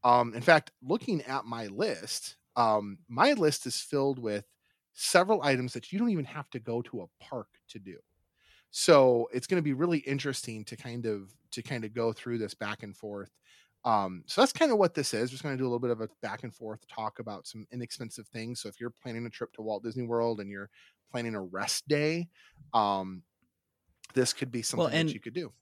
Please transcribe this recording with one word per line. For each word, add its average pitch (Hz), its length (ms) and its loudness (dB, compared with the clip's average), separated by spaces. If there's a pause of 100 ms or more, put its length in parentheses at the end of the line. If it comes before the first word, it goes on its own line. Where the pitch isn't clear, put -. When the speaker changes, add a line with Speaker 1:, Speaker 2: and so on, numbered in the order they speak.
Speaker 1:
Um, 120 320 4
in 120 80 -8
fact, 160 300 6 (100)
looking 165 400 -2
at 127 220 -6
my 117 240 -8
list, 104 680 -4 (200)
um, 107 420 4 (100)
my 180 260 4
list 156 320 2
is - 140 -4
filled 139 380 0
with 104 280 -4 (480)
several 185 480 4
items 127 320 2
that - 180 -10
you 196 80 -2
don't 240 100 2
even 165 140 0
have 139 260 -12
to - 80 -8
go 117 240 -4
to 104 200 -10
a - 60 -14 (140)
park - 460 -12
to - 100 -18
do. 95 200 -16 (760)
So 127 600 8
it's 123 120 -4
gonna 180 160 0
be 147 120 0
really 165 240 2
interesting 131 680 -4
to 117 100 -12
kind 117 300 -8
of, 101 280 -6 (160)
to 117 120 -10
kind 120 220 -6
of 107 80 -8
go 117 220 0
through 120 240 -4
this 107 160 -4
back 104 280 -8
and 101 140 -14
forth. 101 340 -10 (540)
Um, 98 420 2
so - 140 0
that's 269 140 6
kinda 294 220 4
what 190 180 4
this - 180 -2
is. 120 180 0
Just 131 120 -14
gonna 139 160 -4
do 131 60 0
a 127 40 0
little 120 100 0
bit 120 120 0
of 113 100 0
a 110 80 -6 (140)
back 110 200 -8
and 117 120 -12
forth 107 340 -12
talk 107 300 -8
about 104 280 -12
some 107 240 -16
inexpensive 117 580 -12
things. 117 340 -10
So 104 80 -10
if - 100 -18
you're 120 100 -6
planning 117 360 -10
a 113 40 -10
trip - 240 -10
to 110 80 -14
Walt 107 220 -4
Disney 120 220 -4
World 117 340 0
and 101 100 -8
you're 101 200 -10 (400)
planning 117 240 -4
a 101 80 -4
rest 92 440 -4
day, 151 440 0 (420)
um, 98 520 2 (920)
this 127 180 4
could 131 200 -6
be 120 80 -4
Speaker 2:
Well, 113 40 -8
Speaker 1:
something 151 360 0
Speaker 2:
and 160 100 2
Speaker 1:
that 131 40 -6
you 110 60 -10
could 117 140 -12
do. 160 280 -8